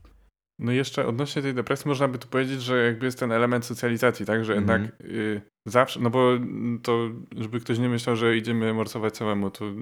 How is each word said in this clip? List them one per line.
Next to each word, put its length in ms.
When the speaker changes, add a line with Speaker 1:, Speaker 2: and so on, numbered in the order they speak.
Speaker 1:
No 120
i 40
jeszcze 300
odnośnie 360
tej 120
depresji 340
można 200
by 100
tu 100
powiedzieć, 340
że 220
jakby 220
jest 120
ten 140
element 320
socjalizacji, 600
tak? 180
Że 120
Speaker 2:
Mhm. 260
Speaker 1:
jednak, 180
y, 400
zawsze, 340
no 100
bo 200
to, 260
żeby 240
ktoś 180
nie 100
myślał, 280
że 200
idziemy 380
morsować 420
samemu, 340
to 140